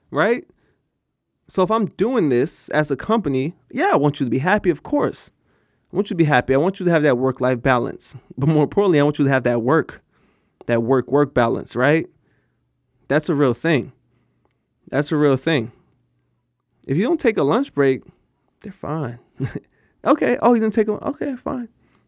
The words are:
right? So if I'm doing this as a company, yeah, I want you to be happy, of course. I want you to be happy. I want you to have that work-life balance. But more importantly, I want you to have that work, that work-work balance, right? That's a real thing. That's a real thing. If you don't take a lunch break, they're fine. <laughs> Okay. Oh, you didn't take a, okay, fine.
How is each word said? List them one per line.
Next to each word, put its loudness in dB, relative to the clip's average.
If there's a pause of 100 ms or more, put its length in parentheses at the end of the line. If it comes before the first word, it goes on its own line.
(100)
right? 0 (1040)
So -2
if 0
I'm 0
doing 0
this -2
as 0
a -2
company, -2 (180)
yeah, 0
I 4
want 0
you -2
to -2
be 0
happy, 0
of -4
course. -4 (600)
I -10
want -2
you -6
to -2
be 4
happy. 2
I 4
want 0
you -2
to 2
have 2
that 2
work-life 0
balance. -2 (240)
But 0
more 4
importantly, 2
I 4
want 0
you 2
to 2
have 2
that 0
work, 0 (640)
that 0
work-work 2
balance, 0
right? 2 (1000)
That's 0
a 0
real 2
thing. -2 (1000)
That's -2
a 0
real 2
thing. -2 (1120)
If -2
you 0
don't 0
take 0
a 2
lunch 0
break, 2 (580)
they're -16
fine. -8 (200)
<laughs> -6 (540)
Okay. 0
Oh, 4
you 0
didn't -2
take 0
a, -2 (160)
okay, -6
fine. -8 (400)